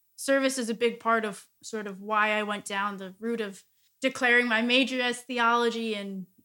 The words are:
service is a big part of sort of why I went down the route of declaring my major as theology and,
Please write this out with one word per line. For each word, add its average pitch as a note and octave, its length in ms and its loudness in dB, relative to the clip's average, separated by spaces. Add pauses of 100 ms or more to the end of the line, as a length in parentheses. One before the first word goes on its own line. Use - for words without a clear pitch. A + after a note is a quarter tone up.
(160)
service C4+ 420 2
is A#3 100 -2
a A#3 60 -2
big A#3 260 0
part A3+ 240 2
of G3+ 220 -8 (160)
sort G#3+ 240 -8
of F#3+ 140 -12
why G#3+ 320 2
I G#3+ 100 0
went G#3 220 -6
down G3+ 320 -4
the F#3+ 220 -12
route A3+ 220 -4
of G3 240 -8 (360)
declaring B3 460 4
my A3+ 160 2
major B3+ 380 2
as A#3+ 200 -2
theology A#3 760 0
and, G3 320 -8 (180)